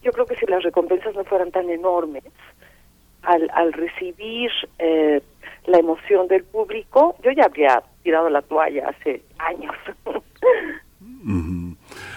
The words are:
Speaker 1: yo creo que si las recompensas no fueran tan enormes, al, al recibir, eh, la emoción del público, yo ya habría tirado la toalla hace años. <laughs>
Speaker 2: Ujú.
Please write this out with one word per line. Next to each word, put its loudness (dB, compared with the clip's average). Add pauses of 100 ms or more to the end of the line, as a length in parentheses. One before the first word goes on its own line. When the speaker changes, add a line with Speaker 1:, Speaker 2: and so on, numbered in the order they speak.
Speaker 1:
yo -2
creo 0
que -6
si -4
las 0
recompensas 0
no -6
fueran 0
tan -2
enormes, -2 (960)
al, 2
al 2
recibir, -8 (280)
eh, 2 (440)
la 6
emoción 2
del 2
público, 0
yo 4
ya 4
habría 4 (200)
tirado 2
la 0
toalla -2
hace -6 (160)
años. -8 (300)
<laughs> -8 (1080)
Speaker 2:
Ujú. -4 (400)